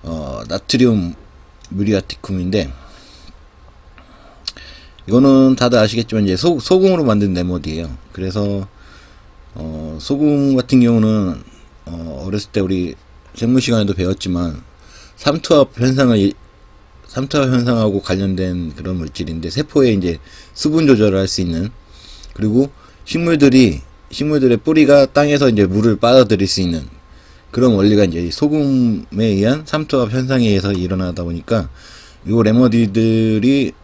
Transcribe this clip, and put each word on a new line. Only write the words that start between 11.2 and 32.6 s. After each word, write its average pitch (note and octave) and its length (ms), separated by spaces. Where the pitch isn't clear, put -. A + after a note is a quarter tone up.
어, E2 380
어렸을 G2 280
때 G#2 80
우리 F#2 340
생물 B2 260
시간에도 G#2+ 340
배웠지만 F2 680
삼투압 D3 640
현상을 C3 380
이-, G2 160
삼투압 C3+ 420
현상하고 A#2 500
관련된 F#2 760
그런 F2+ 220
물질인데 E2 540
세포의 C3+ 440
이제 F2 240
수분 D#3 320
조절을 G#2+ 320
할 F#2+ 100
수 - 120
있는, F2 300
그리고 A2+ 360
식물들이, C#3 760
식물들의 C3+ 480
뿌리가 C#3+ 480
땅에서 C#3+ 420
이제 G#2 180
물을 G#2 300
빨아들일 A2+ 500
수 - 140
있는 E2 260
그런 A#2+ 240
원리가 G2+ 300
이제 E2+ 260
소금에 C3 960
의한 A2 420
삼투압 C#3 460
현상에 B2+ 340
의해서 G2 260
일어나다 F2+ 520
보니까 E2+ 440
요 A2+ 140
레머디들이 A2+ 1300